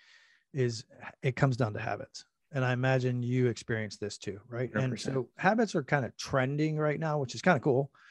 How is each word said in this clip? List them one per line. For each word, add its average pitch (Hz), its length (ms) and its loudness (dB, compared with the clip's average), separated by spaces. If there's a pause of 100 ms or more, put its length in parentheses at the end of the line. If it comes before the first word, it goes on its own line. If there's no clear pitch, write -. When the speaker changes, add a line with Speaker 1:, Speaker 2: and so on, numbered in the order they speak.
(520)
Speaker 1:
is 120 340 -2 (360)
it 131 140 0
comes 131 220 2
down 110 160 0
to 104 60 -6
habits. 107 460 -6 (280)
And 131 120 0
I 127 80 2
imagine 127 480 2
you 123 260 2
experience 110 500 -4
this 101 200 -6
too, 98 220 -8 (100)
right? 120 220 -4
And 107 100 0
Speaker 2:
Hundred 131 140 0
percent. 135 200 -4
Speaker 1:
so 127 220 -2
habits 220 380 2
are 151 80 0
kind 139 220 0
of - 120 -10
trending 147 600 0
right 151 220 0
now, 151 200 -2
which 131 160 -4
is 113 80 -8
kind 180 140 6
of 113 40 -2
cool. 139 300 2 (200)